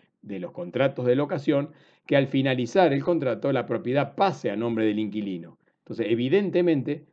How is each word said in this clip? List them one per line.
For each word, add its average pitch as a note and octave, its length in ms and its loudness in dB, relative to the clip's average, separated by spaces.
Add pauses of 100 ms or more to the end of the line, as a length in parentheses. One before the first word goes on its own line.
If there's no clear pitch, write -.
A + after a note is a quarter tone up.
(200)
de G2+ 200 -10
los E2+ 120 -10
contratos B2 540 -2
de B2 100 4
locación, C#3+ 540 0 (360)
que C#3+ 100 2
al C#3 100 4
finalizar C3+ 640 2
el C#3 120 0
contrato C#3+ 480 0
la B2 140 0
propiedad B2+ 480 -2
pase C#3 360 0
a G2+ 60 -4
nombre A2+ 280 -2
del G#2+ 140 2
inquilino. G2+ 600 -6 (260)
Entonces, A2+ 240 -6
evidentemente, D3+ 1040 0